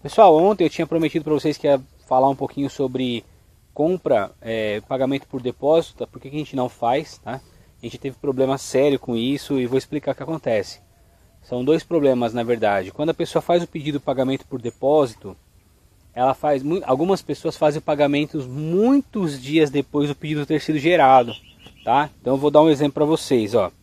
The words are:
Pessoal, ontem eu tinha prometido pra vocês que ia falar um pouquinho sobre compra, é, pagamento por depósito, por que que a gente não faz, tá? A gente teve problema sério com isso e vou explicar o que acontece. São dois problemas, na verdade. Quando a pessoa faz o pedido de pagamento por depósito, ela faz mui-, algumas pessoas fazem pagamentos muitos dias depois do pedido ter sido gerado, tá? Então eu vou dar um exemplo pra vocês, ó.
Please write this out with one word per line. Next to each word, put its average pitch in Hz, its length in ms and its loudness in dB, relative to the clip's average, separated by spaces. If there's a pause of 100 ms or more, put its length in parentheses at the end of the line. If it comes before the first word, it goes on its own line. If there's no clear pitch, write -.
Pessoal, 165 360 8
ontem 185 280 2
eu 151 60 2
tinha 165 160 -6
prometido 160 380 -2
pra 156 100 0
vocês 147 220 -2
que - 100 -6
ia 139 160 2 (240)
falar 131 220 4
um 135 80 0
pouquinho 135 340 -6
sobre 127 540 -4 (500)
compra, 147 560 0 (100)
é, 110 420 -4
pagamento 135 440 -4
por 131 160 -12
depósito, 139 640 -2
por - 140 -20
que 135 100 -20
que 143 60 -12
a - 20 -6
gente 147 160 -10
não 127 140 -4
faz, 131 500 -4
tá? 127 220 -12 (420)
A - 20 -20
gente 120 140 -12
teve 135 180 -10
problema 131 400 -2
sério 139 440 0
com 120 160 -6
isso 135 420 -2
e 123 80 -2
vou 120 100 -2
explicar 143 360 -4
o - 20 -2
que - 80 -14
acontece. 113 580 -4 (640)
São 123 220 -8
dois 160 180 2
problemas, 127 500 0
na 120 120 -4
verdade. 104 480 0
Quando 151 180 -4
a 160 40 -2
pessoa 165 280 -4
faz 175 220 0
o - 20 -12
pedido 143 320 -6
de 135 60 -10
pagamento 135 420 -2
por 123 160 -10
depósito, 120 760 -2 (760)
ela 127 200 0
faz 147 280 -2
mui-, 165 220 -4
algumas 165 360 0
pessoas - 360 -8
fazem 151 260 0
pagamentos 147 640 -2
muitos 165 960 -2
dias 147 280 2
depois 147 380 -2
do 143 60 -4
pedido 151 320 -6
ter 151 140 0
sido 156 180 -2
gerado, 131 560 4 (500)
tá? 139 260 0 (100)
Então 127 140 -2
eu 139 40 -2
vou 147 120 2
dar 151 120 8
um 160 80 6
exemplo 143 240 0
pra 151 100 0
vocês, 127 500 0
ó. 95 160 2 (120)